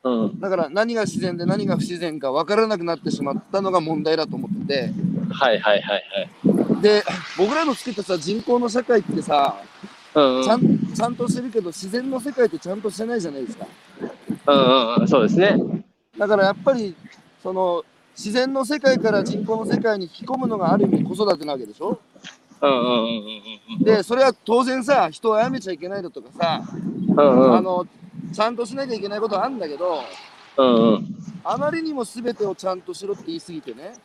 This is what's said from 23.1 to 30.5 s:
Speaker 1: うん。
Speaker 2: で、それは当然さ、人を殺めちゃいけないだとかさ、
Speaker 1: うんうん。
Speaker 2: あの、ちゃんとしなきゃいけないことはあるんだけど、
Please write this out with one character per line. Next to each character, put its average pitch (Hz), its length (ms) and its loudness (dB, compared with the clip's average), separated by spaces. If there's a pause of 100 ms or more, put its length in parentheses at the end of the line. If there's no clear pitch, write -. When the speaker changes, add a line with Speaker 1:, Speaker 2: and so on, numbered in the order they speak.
Speaker 1:
う 170 40 0
ん。 - 20 4
Speaker 2:
で、 208 200 6
そ 233 120 -2
れ 262 80 4
は 254 100 4
当 233 300 0
然 254 200 -2
さ、 220 280 4
人 226 180 -4
を 214 80 2
殺 233 140 2
め 262 80 -4
ち 190 100 -10
ゃ - 20 -4
い 165 60 -6
け 170 100 -10
な 196 120 -8
い 185 40 -8
だ 170 60 -10
と 135 120 -14
か 117 160 -20
さ、 160 260 -2 (100)
Speaker 1:
う - 400 -2
ん - 20 6
う 131 320 8
ん。 120 80 8
Speaker 2:
あ 110 60 6
の、 180 260 -2 (460)
ち - 60 -10
ゃ 220 100 2
ん 240 80 -6
と 240 80 -4
し 220 100 -12
な 277 120 -6
き 247 40 -6
ゃ 226 40 -2
い 208 40 -6
け 196 80 -6
な 202 80 -6
い 214 60 -6
こ 220 80 -2
と 202 60 -2
は 196 100 0
あ 262 40 -2
る 269 60 -8
ん 226 40 -10
だ 170 100 -6
け 143 80 -10
ど、 170 240 -2 (560)